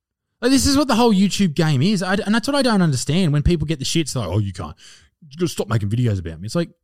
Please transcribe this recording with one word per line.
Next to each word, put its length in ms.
Like, 100
this 140
is 120
what 100
the 80
whole 180
YouTube 400
game 280
is. 200
I, 120
and 200
that's 140
what 80
I 60
don't 200
understand 520
when 100
people 240
get 120
the 60
shits 300
like, 140
Oh, 80
you 160
can't, 200
"You 160
gotta 120
stop 200
making 200
videos 300
about 200
me." 60
It's 100
like, 140